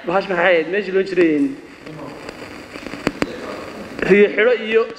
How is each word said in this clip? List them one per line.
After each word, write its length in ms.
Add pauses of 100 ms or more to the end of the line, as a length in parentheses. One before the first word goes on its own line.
bahash 240
maxay 140
ahayd? 280
Meeshii 200
loo 120
jiray, 320
een, 200 (2500)
riyo 200
xidho 240 (120)
iyo 180 (160)